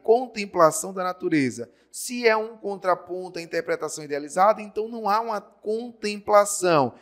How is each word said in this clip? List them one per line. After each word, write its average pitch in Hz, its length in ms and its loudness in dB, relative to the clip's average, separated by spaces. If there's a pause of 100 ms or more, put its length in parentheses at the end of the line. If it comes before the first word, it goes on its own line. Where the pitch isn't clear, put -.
contemplação 202 880 2
da 185 100 -8
natureza. 147 680 -2 (200)
Se 240 380 -2
é 220 80 4
um 220 220 -4
contraponto 180 800 -4
à 170 40 -8
interpretação 165 600 -4
idealizada, 151 560 0
então 208 280 -6
não 226 200 -6
há 208 140 2
uma 220 180 -6
contemplação, 208 1600 0